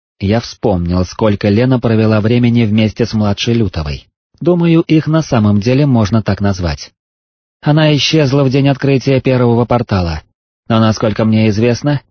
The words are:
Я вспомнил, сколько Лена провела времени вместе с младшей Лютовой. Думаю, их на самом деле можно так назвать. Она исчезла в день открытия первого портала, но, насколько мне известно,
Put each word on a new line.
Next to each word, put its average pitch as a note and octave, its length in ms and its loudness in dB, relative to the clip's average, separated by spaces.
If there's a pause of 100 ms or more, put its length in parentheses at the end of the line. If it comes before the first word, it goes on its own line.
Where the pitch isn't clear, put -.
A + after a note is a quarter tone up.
(200)
Я G2+ 180 0
вспомнил, F2+ 680 -2
сколько G#2+ 440 -2
Лена B2 320 2
провела A2 400 2
времени A#2+ 440 2
вместе A2 420 0
с - 80 -8
младшей G#2 400 -2
Лютовой. D#2+ 520 -4 (340)
Думаю, E3+ 420 2
их D#3 260 0
на D#3+ 140 0
самом G#2+ 360 2
деле B2+ 280 0
можно A2+ 360 0
так G2 180 -4
назвать. F#2 520 -4 (720)
Она D3+ 320 2
исчезла C#3+ 480 0
в C3+ 80 0
день C#3 180 0
открытия C3+ 520 0
первого B2 440 2
портала, F#2+ 580 -2 (460)
но, A2+ 120 2
насколько A2 440 0
мне A2 240 2
известно, A#2+ 640 0